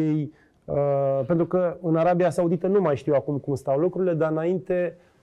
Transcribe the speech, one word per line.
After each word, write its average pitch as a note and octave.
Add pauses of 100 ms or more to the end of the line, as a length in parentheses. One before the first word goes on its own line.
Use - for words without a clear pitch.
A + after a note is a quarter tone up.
ei, D3+ (320)
uh, C#3
pentru E3+
că F3+
în E3
Arabia F3
Saudită F3
nu G3
mai D3+
știu D3
acum C#3
cum C#3
stau C#3
lucrurile, F3
dar D#3
înainte F3 (260)